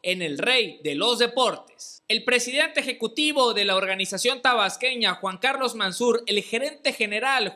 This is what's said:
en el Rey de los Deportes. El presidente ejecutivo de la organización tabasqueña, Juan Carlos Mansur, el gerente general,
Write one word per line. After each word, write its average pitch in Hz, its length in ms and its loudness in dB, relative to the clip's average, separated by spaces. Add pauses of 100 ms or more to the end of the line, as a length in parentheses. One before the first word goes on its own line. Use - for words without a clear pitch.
en 185 200 -2
el 151 160 -4
Rey 220 440 0
de 147 140 -4
los 214 240 0
Deportes. 233 880 -2
El 220 160 0
presidente 254 560 0
ejecutivo 254 760 0
de 202 120 2
la 196 100 2
organización 190 680 0
tabasqueña, 226 760 2
Juan 185 240 -6
Carlos 262 360 0
Mansur, 233 500 0
el 202 160 0
gerente 262 520 -4
general, 220 640 0